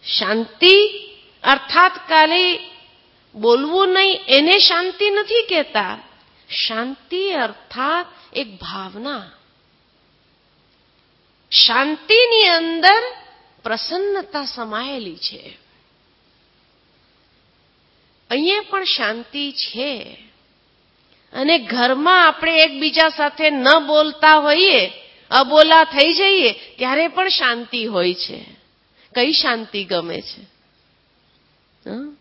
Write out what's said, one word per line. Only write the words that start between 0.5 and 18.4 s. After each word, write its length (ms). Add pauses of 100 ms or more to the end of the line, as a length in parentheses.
અર્થાત 680
ખાલી 500 (760)
બોલવું 540
નહીં, 380
એને 320
શાંતિ 500
નથી 400
કહેતા. 500 (500)
શાંતિ 840
અર્થાત 720 (280)
એક 260
ભાવના, 720 (2250)
શાંતિની 960
અંદર 560 (600)
પ્રસન્નતા 840
સમાયેલી 680
છે. 420 (2750)
અહીંયા 400